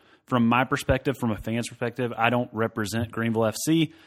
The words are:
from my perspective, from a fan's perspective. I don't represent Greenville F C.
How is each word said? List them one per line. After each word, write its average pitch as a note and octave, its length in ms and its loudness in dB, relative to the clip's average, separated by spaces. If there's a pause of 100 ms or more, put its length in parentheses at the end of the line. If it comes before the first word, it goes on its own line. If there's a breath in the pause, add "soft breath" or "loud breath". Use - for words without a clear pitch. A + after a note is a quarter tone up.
(280 soft breath)
from A#2+ 200 4
my B2 180 4
perspective, C3+ 520 0
from A#2 140 -2
a G2+ 60 -4
fan's A#2 320 -4
perspective. A#2+ 480 -4
I A2+ 120 4
don't B2 220 0
represent A2 600 -2
Greenville A2+ 340 0
F G#2+ 100 0 (100)
C. D#3+ 280 2 (140 loud breath)